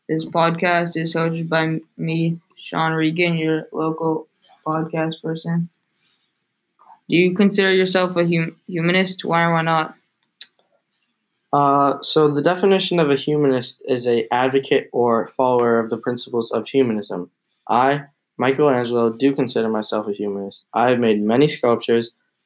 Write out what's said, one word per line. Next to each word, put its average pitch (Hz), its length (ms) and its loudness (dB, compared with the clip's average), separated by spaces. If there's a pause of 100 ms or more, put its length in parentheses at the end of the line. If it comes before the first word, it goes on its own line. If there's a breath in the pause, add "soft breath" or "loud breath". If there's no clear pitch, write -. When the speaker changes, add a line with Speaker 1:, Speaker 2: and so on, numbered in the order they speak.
Speaker 1:
This 160 160 -2
podcast 170 720 0
is 165 180 -4
hosted 165 340 -2
by 160 140 0
m-, 160 180 -2 (160)
me, 165 440 -2 (160)
Sean 160 360 -4
Regan, 160 440 0
your 160 360 -2
local 160 540 -4 (400 soft breath)
podcast 160 560 -4
person. 170 460 -4 (1400 soft breath)
Do 160 60 2
you 180 180 4
consider 196 380 2
yourself 185 440 2
a 175 60 2
hum-, 170 340 -2 (100)
humanist? 185 580 0
Why 170 200 2
or 170 100 2
why 165 80 2
not? 160 340 -2 (1600)
Speaker 2:
Uh, 143 480 2
so 151 280 2
the 143 120 -2
definition 180 560 2
of 147 120 2
a 139 60 4
humanist 135 720 0
is 123 180 0
a 117 240 2
advocate 131 640 0
or 117 340 2
follower 120 520 2
of 113 100 -2
the 117 80 -2
principles 120 540 -4
of 110 180 -4
humanism. 104 640 -2 (360)
I, 135 360 2 (340)
Michelangelo, 123 760 2
do 135 240 0
consider 120 360 -2
myself 107 360 -4
a 104 60 -4
humanist. 101 600 -8
I 120 160 2
have 123 80 2
made 107 240 2
many 120 260 4
sculptures 117 640 0 (340)